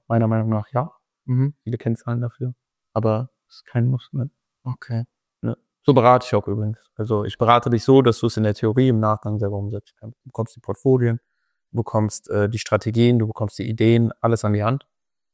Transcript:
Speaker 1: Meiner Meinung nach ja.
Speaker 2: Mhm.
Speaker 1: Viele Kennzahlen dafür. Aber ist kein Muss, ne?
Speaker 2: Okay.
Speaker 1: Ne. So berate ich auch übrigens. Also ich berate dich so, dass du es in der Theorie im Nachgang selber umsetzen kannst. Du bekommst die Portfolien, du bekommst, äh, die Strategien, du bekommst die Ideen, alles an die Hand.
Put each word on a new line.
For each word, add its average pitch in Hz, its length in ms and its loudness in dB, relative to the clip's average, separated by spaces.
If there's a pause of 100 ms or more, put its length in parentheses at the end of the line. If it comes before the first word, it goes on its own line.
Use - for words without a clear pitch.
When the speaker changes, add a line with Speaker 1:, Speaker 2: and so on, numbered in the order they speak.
Speaker 1:
Meiner 113 200 2
Meinung 110 200 0
nach 107 240 -2
ja. 127 200 -4 (340)
Speaker 2:
Mhm. 131 360 0
Speaker 1:
Viele 117 140 -6
Kennzahlen 117 460 -4
dafür. 123 320 -8 (400)
Aber 113 360 -2 (180)
ist - 180 -20
kein 120 220 0
Muss, 127 240 -4
ne? 139 180 -6 (340)
Speaker 2:
Okay. 120 400 -6 (380)
Speaker 1:
Ne. 113 160 -6 (240)
So 143 120 4
berate 123 320 4
ich - 80 -2
auch 104 120 0
übrigens. 107 320 -4 (160)
Also 107 300 -4
ich 107 140 -10
berate 120 300 4
dich 120 160 0
so, 135 160 6
dass 120 200 2
du 120 60 0
es 113 100 -4
in 110 80 0
der 104 100 0
Theorie 123 340 0
im 113 120 2
Nachgang 107 380 -2
selber 101 180 -4
umsetzen 101 420 -10
kannst. - 220 -18
Du - 80 -20
bekommst - 280 -10
die - 40 -20
Portfolien, 120 600 0 (500)
du - 80 -12
bekommst, 107 520 -2
äh, 104 180 0
die 113 100 -6
Strategien, 117 600 2
du 110 80 0
bekommst 110 320 -8
die 92 100 -6
Ideen, 113 520 2
alles 117 240 0
an 107 100 0
die 104 100 0
Hand. 127 220 -4 (480)